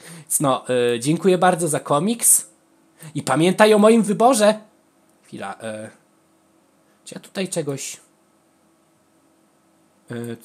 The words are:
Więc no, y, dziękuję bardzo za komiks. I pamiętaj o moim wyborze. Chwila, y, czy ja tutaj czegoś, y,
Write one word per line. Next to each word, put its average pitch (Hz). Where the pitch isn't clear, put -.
Więc -
no, 135
y, 117
dziękuję 170
bardzo 175
za 139
komiks. 190
I 147
pamiętaj 180
o 208
moim 220
wyborze. 214
Chwila, 98
y, 107
czy -
ja 180
tutaj 190
czegoś, 143
y, 117